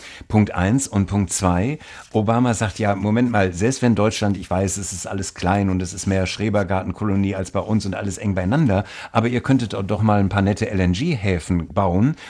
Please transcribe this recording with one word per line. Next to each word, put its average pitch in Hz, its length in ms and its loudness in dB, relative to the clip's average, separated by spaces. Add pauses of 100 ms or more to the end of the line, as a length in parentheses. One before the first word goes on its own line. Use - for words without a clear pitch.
(280)
Punkt 104 260 2
eins. 127 340 2
Und 98 180 0
Punkt 98 260 0
zwei, 95 460 0 (340)
Obama 117 400 2
sagt, 104 260 -2
"Ja, 101 160 2
Moment 107 360 2
mal, 98 240 2
selbst 110 260 0
wenn 120 140 4
Deutschland, 101 420 2
ich 90 140 -10
weiß, 95 260 0
es 98 160 -8
ist 90 140 -10
alles 98 260 -6
klein 95 380 0
und 92 100 0
es 90 140 -6
ist 98 120 -10
mehr 95 200 2
Schrebergartenkolonie 98 1120 -2
als 95 160 -6
bei 101 80 -2
uns 104 260 0
und 95 80 -4
alles 101 240 -6
eng 101 160 -2
beieinander, 101 480 2 (300)
aber 113 160 2
ihr 120 120 -2
könntet 123 320 2
doch, 101 120 -4
doch 98 180 -2
mal 104 160 4
ein 98 120 2
paar 98 120 2
nette 101 260 0
L-N-G-Häfen 92 1000 0
bauen, 101 480 2 (140)